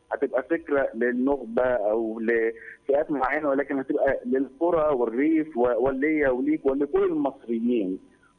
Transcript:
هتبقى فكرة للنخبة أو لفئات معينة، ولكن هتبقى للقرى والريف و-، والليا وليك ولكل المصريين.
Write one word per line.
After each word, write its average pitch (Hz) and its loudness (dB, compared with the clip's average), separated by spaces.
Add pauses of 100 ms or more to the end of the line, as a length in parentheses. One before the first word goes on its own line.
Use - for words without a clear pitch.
(120)
هتبقى 131 -2
فكرة 147 -2
للنخبة 123 0
أو 113 0
لفئات 117 -2
معينة، 143 -2
ولكن 139 0
هتبقى 139 0
للقرى 151 0
والريف 139 0
و-، 123 2 (100)
والليا 139 0
وليك 139 0
ولكل 147 2
المصريين. 120 -2 (400)